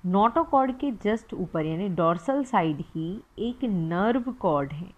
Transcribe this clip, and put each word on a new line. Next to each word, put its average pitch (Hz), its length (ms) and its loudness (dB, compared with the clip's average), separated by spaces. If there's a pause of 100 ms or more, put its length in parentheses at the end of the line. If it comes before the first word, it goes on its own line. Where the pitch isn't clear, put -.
notochord 254 720 2
के 285 140 -2
just 220 420 -2
ऊपर 160 320 -2
यानी 165 220 -2
डॉर्सल 175 560 0
साइड 170 360 2
ही 165 420 -8 (160)
एक 240 260 -4
नर्व 208 680 0
कॉर्ड 147 400 0
है, 156 140 -10 (120)